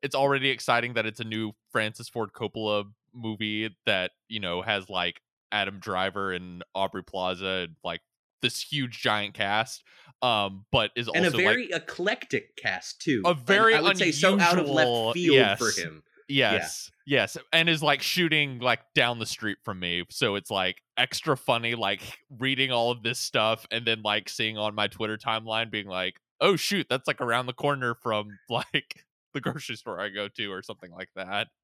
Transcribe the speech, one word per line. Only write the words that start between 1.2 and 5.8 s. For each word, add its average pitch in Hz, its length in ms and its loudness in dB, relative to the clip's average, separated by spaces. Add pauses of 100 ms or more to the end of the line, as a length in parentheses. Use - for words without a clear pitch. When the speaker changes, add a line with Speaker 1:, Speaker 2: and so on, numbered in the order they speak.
Speaker 1:
new 110 280 -4 (200)
Francis 110 360 -4
Ford 110 240 -6
Coppola 104 520 -2 (300)
movie 107 600 -6 (120)
that, 92 260 0 (160)
you 110 100 -8
know, 90 240 -2
has, 101 280 -2
like, 90 300 -2 (300)
Adam 98 300 -2